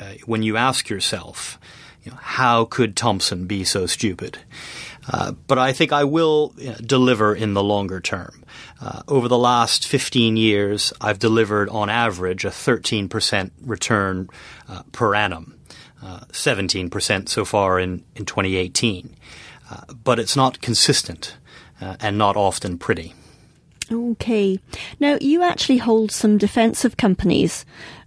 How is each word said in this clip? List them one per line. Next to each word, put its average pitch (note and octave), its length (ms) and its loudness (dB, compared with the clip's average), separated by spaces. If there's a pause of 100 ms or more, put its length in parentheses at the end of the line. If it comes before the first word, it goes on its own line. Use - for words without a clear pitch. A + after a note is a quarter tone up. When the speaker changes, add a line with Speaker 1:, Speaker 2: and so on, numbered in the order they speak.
Speaker 1:
uh, G2 140 -14 (120)
when A2 160 0
you A2 140 0
ask B2+ 320 0
yourself, F#2 720 -6 (420)
you A2 80 -16
know, B2+ 100 -20
"How A#2+ 440 2
could A2+ 320 -2
Thompson F#2+ 500 0
be G2 160 -4
so F2+ 240 0
stupid?" - 520 -4 (720)
Uh, - 220 -2 (160)
but C3 120 4
I C3 140 2
think D3 200 2
I D3 100 4
will, D3+ 520 2 (120)
uh, A#2+ 80 -10 (100)
deliver A#2 520 4
in G#2+ 180 0
the G2 80 4
longer G2 380 0
term. - 440 -8 (360)
Uh, - 260 -10
over B2+ 220 2
the A#2+ 100 4
last A#2+ 480 2
fifteen A#2 500 2
years, G#2 640 2
I've G#2 200 0
delivered G#2+ 480 2
on G#2 200 -2
average F#2 560 -2
a G2 60 -2
thirteen A2 580 -2
percent G2 440 -2 (120)
return, G2 640 -2 (400)
uh, F#2 220 -16
per G#2 240 0
annum, F#2 420 -2 (460)
uh, F#2 300 -16
seventeen F#2+ 580 -2
percent F#2+ 380 -2
so G#2+ 160 -2
far F#2+ 340 2
in, F#2 260 -4 (120)
in G#2 80 -10
twenty F#2+ 320 -2
eighteen. F#2 580 -2 (560)
Uh, - 320 -18
but B2 160 2
it's A2 160 -2
not B2+ 260 2
consistent, - 760 -2 (440)
uh, F#2+ 200 -8
and G#2 180 0
not G2+ 180 4
often F#2+ 400 0
pretty. E2 380 -4 (760)
Speaker 2:
Okay. A3 680 -2 (400)
Now, C#4+ 200 2
you D#4 220 2
actually C4+ 360 2
hold A3 340 2
some G#3 260 4
defensive A3 580 2
companies - 680 2 (400)